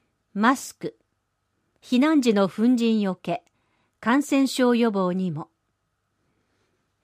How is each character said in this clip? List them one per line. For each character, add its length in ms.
マ 220
ス 180
ク。 240
避 200
難 200
時 140
の 140
粉 140
塵 240
よ 140
け、 300
感 220
染 260
症 260
予 160
防 220
に 180
も。 200